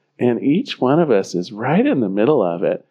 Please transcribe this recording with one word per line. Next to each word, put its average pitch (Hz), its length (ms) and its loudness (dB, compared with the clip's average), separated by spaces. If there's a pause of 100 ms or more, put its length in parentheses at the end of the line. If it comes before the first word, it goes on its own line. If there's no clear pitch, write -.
(200)
And 123 240 0
each 147 360 -2
one 139 200 2
of 160 100 2
us 98 240 0
is 90 180 -6
right 127 320 0
in 254 180 0
the 101 80 0
middle 110 340 2
of 85 180 -2
it. 85 300 -2